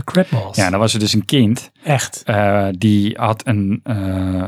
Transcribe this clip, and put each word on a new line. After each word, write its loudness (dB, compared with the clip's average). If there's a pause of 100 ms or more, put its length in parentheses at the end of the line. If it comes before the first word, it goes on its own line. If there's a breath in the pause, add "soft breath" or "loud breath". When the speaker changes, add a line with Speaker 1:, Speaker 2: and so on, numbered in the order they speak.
Speaker 1:
crapballs. -2
Speaker 2:
Ja, 2
dan 0
was 2
er -2
dus 0
een 0
kind. 0 (120)
Speaker 1:
Echt? -2
Speaker 2:
Eh, 2 (120)
die 2
had -2
een, 0
eh, -4